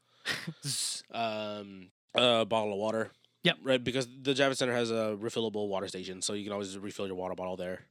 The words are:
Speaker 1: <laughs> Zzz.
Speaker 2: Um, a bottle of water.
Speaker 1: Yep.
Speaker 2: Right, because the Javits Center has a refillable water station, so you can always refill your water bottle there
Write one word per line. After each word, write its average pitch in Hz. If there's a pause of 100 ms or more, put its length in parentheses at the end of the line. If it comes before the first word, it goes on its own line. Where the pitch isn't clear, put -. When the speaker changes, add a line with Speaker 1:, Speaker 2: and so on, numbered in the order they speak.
(240)
Speaker 1:
<laughs> -
Zzz. - (100)
Speaker 2:
Um, 104 (240)
a 120
bottle 107
of 98
water. 110 (320)
Speaker 1:
Yep. 170
Speaker 2:
Right, 131
because 127
the 131
Javits 135
Center 127
has 120
a 110
refillable 107
water 95
station, 92
so 110
you 104
can 101
always 101
refill 98
your 95
water 92
bottle 92
there 90 (100)